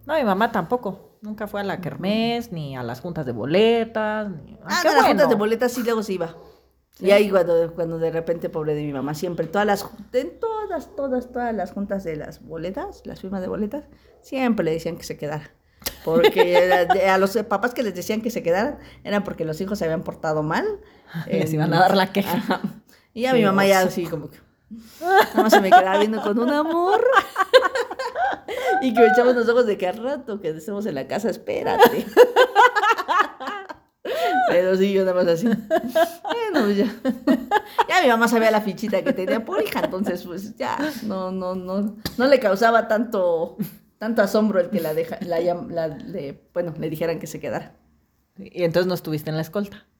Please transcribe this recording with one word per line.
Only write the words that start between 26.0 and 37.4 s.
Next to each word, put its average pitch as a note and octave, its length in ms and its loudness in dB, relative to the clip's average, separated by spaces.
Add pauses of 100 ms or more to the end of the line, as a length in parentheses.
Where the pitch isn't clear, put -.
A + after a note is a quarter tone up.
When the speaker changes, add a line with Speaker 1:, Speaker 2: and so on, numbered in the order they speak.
Speaker 2:
con G#3 160 0
un A#3+ 140 0
amor. E4+ 560 2
<laughs> C5 40 4 (1700)
Y C4 140 0
que A#3 60 4
me A#3 60 10
echaba A#3+ 240 6
unos A#3+ 180 2
ojos A#3+ 180 4
de G3 120 0
que F#3+ 80 -2
al F#3 120 -4
rato A#3 420 -8
que F3+ 80 -6
estemos G3+ 380 -8
en D#3+ 100 -4
la C3+ 100 -6
casa, G3+ 240 -4
espérate. - 800 -2
<laughs> - 60 -2 (2250)
Pero F#3 280 2
sí, G3 160 2
yo F#3+ 120 2
nada F#3 100 0
más F3+ 140 2
así. E3+ 180 2
Bueno, D#4+ 1200 0
ya. G3+ 160 2 (1040)